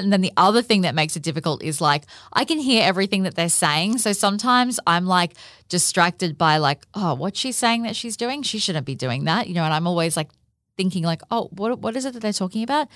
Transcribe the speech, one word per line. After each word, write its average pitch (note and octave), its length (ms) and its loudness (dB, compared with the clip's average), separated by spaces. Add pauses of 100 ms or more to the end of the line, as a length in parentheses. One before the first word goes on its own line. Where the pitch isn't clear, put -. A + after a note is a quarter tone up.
And G3 100 2
then G3 80 4
the F#3 160 0
other G#3 260 6
thing G#3 200 2
that D3 120 0
makes D3+ 220 0
it D#3 60 -6
difficult D#3+ 400 -2
is, D#3 180 -4
like, D3 240 2 (280)
I C4 120 0
can D#4+ 140 -2
hear B3+ 260 2
everything F#3+ 400 0
that F#3 100 -4
they're E3+ 140 0
saying. E3+ 500 0
So A3 140 0
sometimes A#3+ 760 0
I'm, F3 200 2
like, F3+ 280 2 (340)
distracted F3 720 0
by, D#3 200 4
like, D3 360 0
"Oh, F3+ 200 -2
what's E3+ 240 -6
she B3+ 140 -4
saying A#3 300 0
that A3+ 140 -6
she's A3+ 200 -8
doing? B3+ 260 -4
She - 160 -4
shouldn't D#3 280 -2
be C3+ 80 -6
doing C3 300 -4
that," E3+ 240 0
you F3+ 60 -6
know, E3+ 100 0
and D#3 100 0
I'm E3 120 0
always, E3+ 300 0
like, D#3 140 -4 (460)
thinking, F#3 280 -2
like, E3 260 -2
"Oh, A3+ 220 -2
what, G#3+ 280 -4
what A3+ 160 -4
is C4 80 -4
it C4 100 -6
that A#3 60 -14
they're G#3+ 120 -2
talking G3 300 -4
about? C#4 320 0